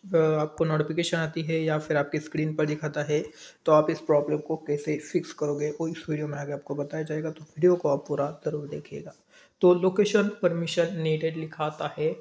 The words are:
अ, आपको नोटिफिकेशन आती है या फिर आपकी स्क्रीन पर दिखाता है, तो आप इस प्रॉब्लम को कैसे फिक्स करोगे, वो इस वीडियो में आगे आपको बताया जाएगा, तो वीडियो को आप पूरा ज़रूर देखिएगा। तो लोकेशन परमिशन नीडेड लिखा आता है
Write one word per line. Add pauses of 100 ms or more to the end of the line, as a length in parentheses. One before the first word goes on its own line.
(140)
अ,
आपको
नोटिफिकेशन
आती
है
या
फिर
आपकी
स्क्रीन
पर
दिखाता
है, (400)
तो
आप
इस
प्रॉब्लम
को
कैसे
फिक्स
करोगे,
वो
इस
वीडियो
में
आगे
आपको
बताया
जाएगा,
तो
वीडियो
को
आप
पूरा
ज़रूर
देखिएगा। (480)
तो
लोकेशन
परमिशन
नीडेड
लिखा
आता
है